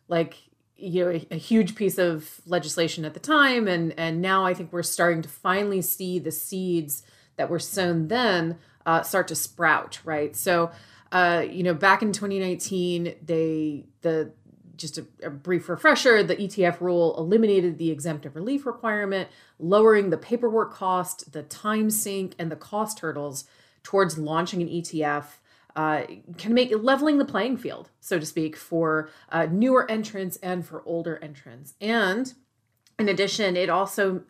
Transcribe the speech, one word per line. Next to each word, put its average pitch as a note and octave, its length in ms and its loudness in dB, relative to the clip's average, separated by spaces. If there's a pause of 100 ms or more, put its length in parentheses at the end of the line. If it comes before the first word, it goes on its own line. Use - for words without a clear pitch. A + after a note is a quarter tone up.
like, E3+ 300 0 (380)
you F3+ 280 -2
know, F3+ 80 2
a, E3 180 -4
a E3+ 60 -6
huge G#3 400 2
piece F#3+ 240 0
of E3 480 -2
legislation E3 580 -2
at D3+ 80 -8
the - 60 -16
time. C4+ 480 2
And, E3+ 280 0
and E3 260 -2
now F#3+ 220 2
I F3+ 120 2
think F3+ 180 -10
we're F3 80 -2
starting E3+ 400 2
to D3+ 80 -12
finally G3 540 0
see F3+ 340 -4
the D#3 140 -4
seeds E3+ 720 -4 (320)
that C#3+ 120 -2
were E3 120 -2
sown E3+ 480 -2
then, F3+ 500 0 (300)
uh, E3 160 2
start F3+ 240 0
to D#3+ 80 -8
sprout, - 680 -2
right? D3+ 320 -4
So, E3+ 360 2 (400)
uh, F3 360 4
you F#3 140 -8
know, F3 140 2
back G3 260 4
in G#3+ 100 0
twenty G3 280 -4
nineteen, F3+ 760 -2 (100)
they, D#3 640 -2 (160)
the, D#3+ 300 0 (460)
just D#3 200 -10
a, C#3+ 80 -12 (160)
a - 80 -10
brief D#3+ 400 -4
refresher: A3+ 540 6
the F3 180 0
E G3 60 -2
T F#3 180 2
F E3+ 160 2
rule F3 340 2
eliminated F#3 640 4
the E3 140 -2
exemptive D3 440 -6
relief C4+ 300 -4
requirement, G#3 640 -4 (300)
lowering G3+ 500 6
the D#3+ 80 2
paperwork A3+ 560 -2
cost, F#3 600 -4
the D3+ 100 -10
time G#3+ 480 -2
sink, G3 480 -4
and E3 120 -6
the D#3 40 -8
cost G#3+ 460 -6
hurdles C#3+ 420 -8 (400)
towards F3+ 340 2
launching D#3+ 420 -2
an F3 100 -2
E E3+ 120 -4
T D#3+ 220 -4
F, D3 360 -4 (360)
uh, D#3 280 0 (340)
can G#3+ 160 -2
make B3 220 2
leveling C4+ 440 2
the C#4 60 2
playing A3+ 320 -2
field, - 420 -12
so - 180 -2
to D#3 80 -2
speak, D#3 300 -4
for, D#3 540 -2 (200)
uh, E3 220 0
newer B3 400 2
entrants G#3 460 -6
and F3+ 280 -6
for E3 200 -14
older E3 360 -6
entrants. C#3 580 -18
And A3 540 0 (640)
in G#3+ 100 0
addition, F#3+ 480 0
it F3+ 140 2
also, F#3+ 600 0